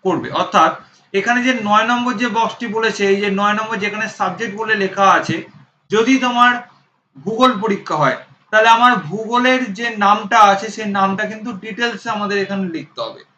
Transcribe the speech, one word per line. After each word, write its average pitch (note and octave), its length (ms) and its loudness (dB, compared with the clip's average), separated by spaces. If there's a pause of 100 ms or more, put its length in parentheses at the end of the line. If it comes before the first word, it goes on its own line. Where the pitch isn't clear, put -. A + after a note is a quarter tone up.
করবে। E3 240 -2 (120)
অর্থাৎ E3+ 300 2 (420)
এখানে A3+ 340 0
যে C4 60 2 (160)
নয় G#3+ 220 4
নম্বর A#3+ 300 -2
যে B3 60 -2 (100)
বক্সটি A3+ 300 -4
বলেছে, A3 400 -2
এই G3 160 2
যে G3+ 60 0 (100)
নয় G#3 200 0
নম্বর A3 240 -6
যেখানে G#3+ 220 -4 (120)
সাবজেক্ট F#3+ 440 -4
বলে A3 220 0
লেখা G3 220 0 (120)
আছে, E3 180 -2 (560)
যদি A3+ 220 2 (120)
তোমার A#3+ 260 2 (680)
ভূগোল A#3 340 2 (120)
পরীক্ষা F3 400 -2
হয় B2+ 160 0 (320)
তাহলে A3 260 4
আমার A#3+ 160 6 (140)
ভূগোলের A#3+ 540 0 (120)
যে A#3 140 -6 (180)
নামটা G#3 320 2 (140)
আছে G3 240 0
সেই G#3+ 220 -8
নামটা G3 340 0
কিন্তু A3 180 -10 (140)
ডিটেলসে A3 460 -6
আমাদের G#3 340 -4
এখানে G3 220 -4 (100)
লিখতে C3+ 300 -12
হবে - 160 -14 (160)